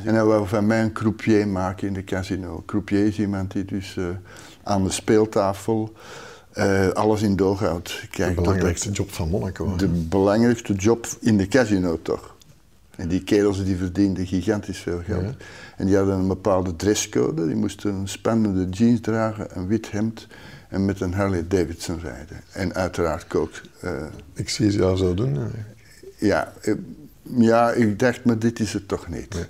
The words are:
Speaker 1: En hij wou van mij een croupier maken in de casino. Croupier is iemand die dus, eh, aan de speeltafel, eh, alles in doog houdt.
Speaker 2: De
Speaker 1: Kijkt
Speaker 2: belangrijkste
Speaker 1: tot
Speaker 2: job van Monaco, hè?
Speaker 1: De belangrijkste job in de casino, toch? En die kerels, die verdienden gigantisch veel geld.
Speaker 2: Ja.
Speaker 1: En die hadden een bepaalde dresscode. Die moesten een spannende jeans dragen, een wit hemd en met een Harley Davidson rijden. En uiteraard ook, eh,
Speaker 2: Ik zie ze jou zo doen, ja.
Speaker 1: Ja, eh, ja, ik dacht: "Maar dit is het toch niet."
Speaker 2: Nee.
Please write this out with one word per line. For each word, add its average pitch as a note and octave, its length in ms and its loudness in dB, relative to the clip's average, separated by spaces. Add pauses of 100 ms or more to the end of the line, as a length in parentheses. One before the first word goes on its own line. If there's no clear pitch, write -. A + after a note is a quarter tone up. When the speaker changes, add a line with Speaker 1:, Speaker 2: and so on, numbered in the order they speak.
Speaker 1:
En G#2+ 100 2
hij A2 100 4
wou G#2+ 240 6
van G#2 180 2
mij A2 160 4
een A2 100 0
croupier G#2+ 560 2
maken F#2+ 380 -2
in G2 60 -4
de F#2+ 120 -6
casino. F#2 600 -4
Croupier G2+ 400 0
is G#2 120 0
iemand G2 340 -2
die G2 120 -4
dus, G2 320 -8
eh, F#2+ 80 -2 (580)
aan G2 220 0
de F#2 60 2
speeltafel, A2 1000 0 (600)
eh, G2 360 4
alles G#2+ 340 2
in G2+ 140 2
doog F#2+ 240 2
houdt. E2+ 280 -2 (120)
Speaker 2:
De - 100 -16
Speaker 1:
Kijkt F2+ 260 0
Speaker 2:
belangrijkste F2 500 0
Speaker 1:
tot G#2 100 -4
Speaker 2:
job G2 160 -4
van - 160 -4
Monaco, G2+ 420 -4
hè? F#2 60 -4
Speaker 1:
De F#2 120 2
belangrijkste G2+ 840 2
job G#2+ 340 2 (140)
in A2+ 160 4
de F#2+ 120 2
casino, G2 540 2
toch? - 320 -6 (640)
En E2 120 -8
die F2+ 160 -2
kerels, G2+ 400 2
die F#2+ 120 0
verdienden F#2 500 0
gigantisch G2 520 -2
veel F2 260 -6
geld. F2+ 180 -4
Speaker 2:
Ja. G#2+ 120 -6 (420)
Speaker 1:
En F#2+ 100 -2
die G2 100 4
hadden G2 220 4
een F#2+ 100 0
bepaalde F#2 480 0
dresscode. A2+ 680 0
Die B2+ 100 -2
moesten G#2 380 -4
een F#2+ 140 -6
spannende G#2 600 0
jeans A#2 320 2
dragen, A2 460 -2 (120)
een F2+ 80 -6
wit A2 240 -2
hemd A2 360 -4 (420)
en F#2+ 160 0
met G2 160 0
een F2+ 140 -2
Harley F#2+ 340 0
Davidson E2+ 520 -2
rijden. D#2+ 400 -12 (120)
En F#2+ 220 -4
uiteraard E2+ 600 -2
ook, D#2 160 0 (300)
eh, D#2+ 220 -6 (320)
Speaker 2:
Ik - 140 -8
zie G#2 220 2
ze G2+ 80 0
jou F#2+ 180 2
zo F#2 180 0
doen, B2+ 200 -2
ja. B2+ 140 -4 (680)
Speaker 1:
Ja, F#2+ 340 0 (100)
eh, G#2+ 120 0 (480)
ja, A#2 500 4
ik G#2 260 2
dacht: A#2+ 260 0
"Maar A#2 140 4
dit A#2 220 0
is G#2+ 120 -2
het G2 160 -6
toch F#2+ 200 -6
niet." - 260 -10
Speaker 2:
Nee. E2+ 160 -6